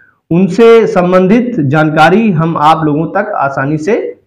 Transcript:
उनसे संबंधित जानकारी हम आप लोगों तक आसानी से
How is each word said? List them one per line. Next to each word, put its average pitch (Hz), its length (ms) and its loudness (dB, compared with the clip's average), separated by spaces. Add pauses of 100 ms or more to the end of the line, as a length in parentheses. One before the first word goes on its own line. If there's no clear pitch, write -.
(300)
उनसे 208 560 4
संबंधित 185 720 0
जानकारी 156 680 2
हम 160 260 -2
आप 160 280 0
लोगों 151 220 -2
तक 185 300 -6
आसानी 139 420 -4
से 185 480 -6